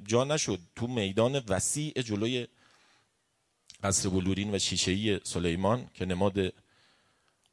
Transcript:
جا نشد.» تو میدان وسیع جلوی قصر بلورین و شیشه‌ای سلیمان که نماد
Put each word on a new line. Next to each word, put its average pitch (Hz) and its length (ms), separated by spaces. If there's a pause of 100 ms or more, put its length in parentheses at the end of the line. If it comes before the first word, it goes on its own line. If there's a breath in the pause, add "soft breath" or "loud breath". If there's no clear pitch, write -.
جا 117 160
نشد.» 139 360 (160)
تو 117 120
میدان 113 480
وسیع 131 640
جلوی 117 460 (1400 soft breath)
قصر 98 260
بلورین 95 460
و 95 40
شیشه‌ای 95 640
سلیمان 95 720
که 92 120
نماد 92 480 (1000 soft breath)